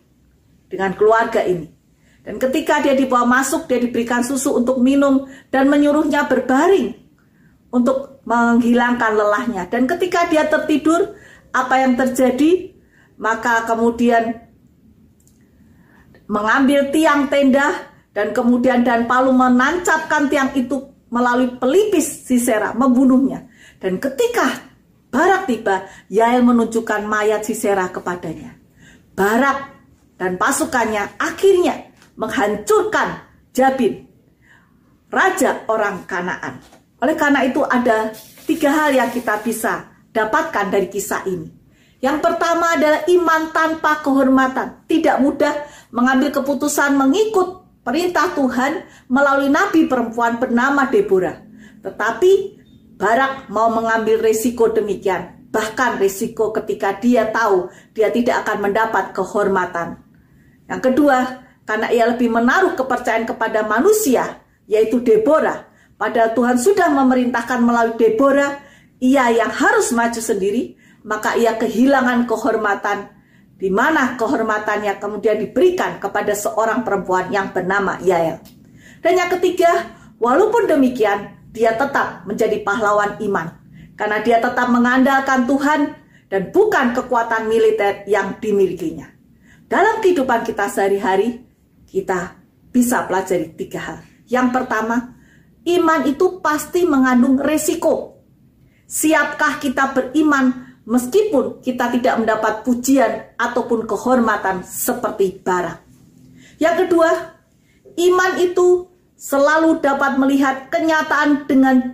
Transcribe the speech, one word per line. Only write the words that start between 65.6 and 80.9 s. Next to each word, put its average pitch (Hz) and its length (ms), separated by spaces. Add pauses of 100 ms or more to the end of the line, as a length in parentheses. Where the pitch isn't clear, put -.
Padahal 226 400
Tuhan 247 260
sudah 370 320
memerintahkan 247 720
melalui 233 340
Deborah, 277 640 (420)
ia 254 320
yang 220 160
harus 381 460
maju 233 240
sendiri, 208 560 (320)
maka 214 320
ia 226 160
kehilangan 247 720
kehormatan, 214 800 (480)
di 185 160
mana 262 480
kehormatannya 214 800
kemudian 214 400
diberikan 208 640
kepada 202 320
seorang 220 480
perempuan 185 480
yang 196 240
bernama 190 480
Yael. 165 400 (560)
Dan 339 160
yang 359 160
ketiga, 349 640 (240)
walaupun 381 480
demikian, 240 720 (160)